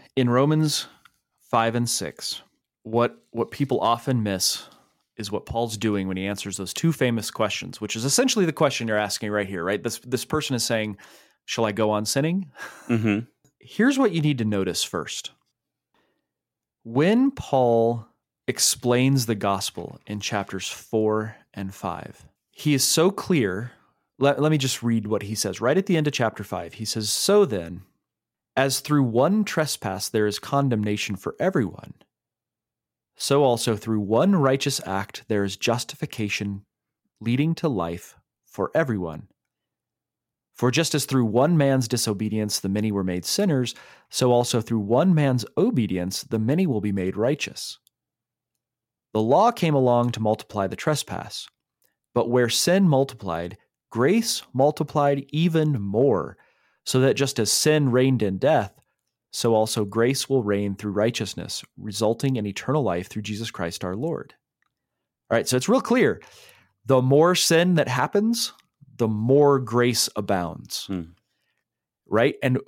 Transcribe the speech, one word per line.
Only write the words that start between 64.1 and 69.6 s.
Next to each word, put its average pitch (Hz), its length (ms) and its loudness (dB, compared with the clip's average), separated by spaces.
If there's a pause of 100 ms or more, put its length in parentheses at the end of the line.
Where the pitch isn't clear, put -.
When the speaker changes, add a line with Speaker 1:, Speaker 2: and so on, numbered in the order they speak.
Speaker 1:
All 110 60 2
right, - 140 0
so 127 80 2
it's 127 100 -2
real 240 140 4
clear. 233 400 2 (640)
The 131 160 4
more 151 340 6
sin 175 400 4
that 151 140 2
happens, 202 640 0 (440)
the 113 120 0
more 135 500 4
grace 120 560 0